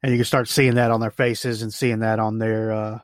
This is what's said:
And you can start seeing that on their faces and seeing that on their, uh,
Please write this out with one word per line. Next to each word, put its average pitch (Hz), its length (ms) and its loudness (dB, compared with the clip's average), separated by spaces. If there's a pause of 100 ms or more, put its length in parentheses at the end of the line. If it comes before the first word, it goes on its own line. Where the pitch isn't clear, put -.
And 135 80 2
you 120 60 4
can 120 80 4
start 123 240 0
seeing 131 260 4
that 120 160 4
on 113 80 2
their 113 120 -2
faces 120 500 -2
and 110 120 -8
seeing 117 260 0
that 110 200 0
on 110 180 -2
their, 110 360 -2
uh, 107 300 -6